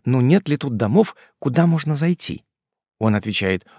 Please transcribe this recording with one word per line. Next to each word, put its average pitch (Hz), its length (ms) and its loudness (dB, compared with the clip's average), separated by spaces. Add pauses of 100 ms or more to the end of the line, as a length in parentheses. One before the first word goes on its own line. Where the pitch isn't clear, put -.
Но 127 160 2
нет 156 260 2
ли 143 100 -2
тут 127 200 -6
домов, 117 380 2 (240)
куда 156 260 2
можно 156 300 0
зайти?» 165 500 -4 (540)
Он 110 160 2
отвечает: 98 500 -4 (140)